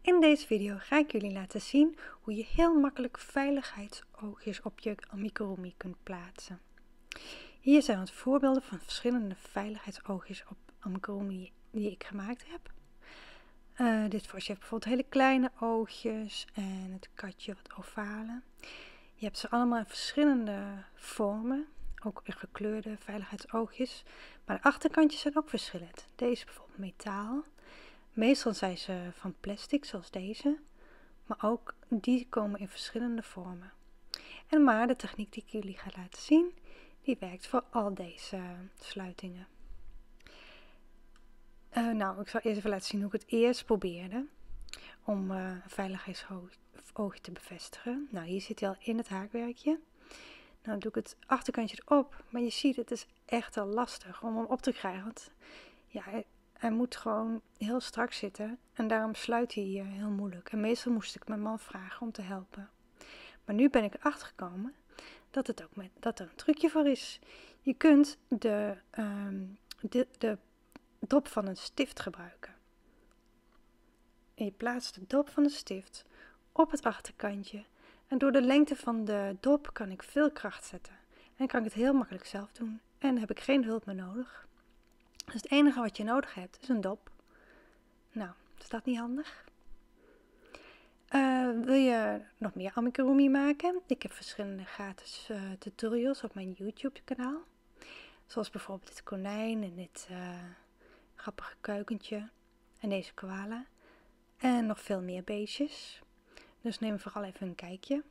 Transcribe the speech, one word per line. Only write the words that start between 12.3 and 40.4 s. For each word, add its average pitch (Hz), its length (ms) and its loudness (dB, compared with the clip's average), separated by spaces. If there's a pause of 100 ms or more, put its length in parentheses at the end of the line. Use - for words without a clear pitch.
heb. - 240 -12 (1000)
Eh, 226 360 4
dit 202 180 -4
voorstel 196 280 -8
heeft - 40 -20
bijvoorbeeld 220 320 -4
hele 254 180 0
kleine 262 500 6
oogjes 226 920 -2
en 190 380 -6
het 190 220 -12
katje 190 480 -10
wat - 160 -18
ovale. 214 640 -8 (720)
Je 220 100 -8
hebt - 120 -6
ze - 120 -8
allemaal 240 300 4
in 214 60 -4
verschillende 208 1000 2 (100)
vormen, 226 720 -2 (360)
ook - 200 -6
in 190 100 -10
gekleurde 214 640 -6
veiligheidsoogjes. 214 1040 -6 (420)
Maar 196 100 -2
de - 80 -8
achterkantjes 294 580 6
zijn 294 160 0
ook 302 120 0
verschillend. - 680 -8
Deze 247 160 0
is - 140 -4
bijvoorbeeld - 320 -20
metaal. 208 680 -6 (680)
Meestal 226 400 4
zijn 185 240 -2
ze 180 360 -8
van - 260 -8
plastic, 208 460 -2
zoals - 260 -10
deze. 220 460 -2 (680)
Maar 220 160 -6
ook 226 320 0 (140)
die 247 420 2
komen 208 300 -2
in 196 80 -8
verschillende 233 560 -4
vormen. 180 480 -12 (760)
En 302 160 8
maar 233 240 8
de 247 80 2
techniek - 380 -10
die 214 100 -12
ik - 80 -18
jullie 196 260 -8
ga - 180 -12
laten 185 260 -14
zien, 339 320 8 (480)
die 247 180 0
werkt 185 280 -10
voor 247 220 2
al 202 240 0
deze 180 460 -10 (400)
sluitingen. 180 680 -12 (2250)